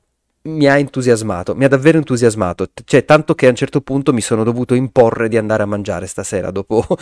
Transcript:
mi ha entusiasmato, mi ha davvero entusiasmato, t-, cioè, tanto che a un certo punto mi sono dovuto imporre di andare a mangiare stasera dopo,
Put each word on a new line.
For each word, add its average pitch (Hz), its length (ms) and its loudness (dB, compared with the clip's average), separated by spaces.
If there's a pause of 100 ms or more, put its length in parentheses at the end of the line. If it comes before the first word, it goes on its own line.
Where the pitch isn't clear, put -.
(460)
mi 156 220 0
ha 139 100 6
entusiasmato, 110 800 -4
mi 117 80 0
ha 139 60 4
davvero 139 280 4
entusiasmato, 110 720 0
t-, - 140 -20
cioè, 135 220 2
tanto 156 280 2
che - 120 0
a 127 40 8
un 123 60 4
certo 143 240 -4
punto 135 320 -2
mi 123 80 0
sono 110 240 -2
dovuto 120 300 -2
imporre 117 560 2
di 113 80 0
andare 107 260 0
a - 20 -2
mangiare 101 400 -6
stasera 92 460 -6
dopo, 98 340 -2 (160)